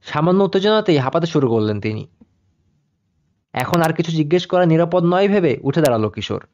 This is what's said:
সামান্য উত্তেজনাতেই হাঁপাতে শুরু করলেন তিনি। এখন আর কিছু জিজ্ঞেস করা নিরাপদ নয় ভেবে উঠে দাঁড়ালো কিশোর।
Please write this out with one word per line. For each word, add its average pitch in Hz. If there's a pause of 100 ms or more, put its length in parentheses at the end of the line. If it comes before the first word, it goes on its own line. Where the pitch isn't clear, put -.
সামান্য 180
উত্তেজনাতেই 196
হাঁপাতে 147
শুরু 147
করলেন 107
তিনি। 107 (1500)
এখন 170
আর 160
কিছু 165
জিজ্ঞেস 160
করা 180
নিরাপদ 170
নয় 180
ভেবে 185 (100)
উঠে 139
দাঁড়ালো 113
কিশোর। 101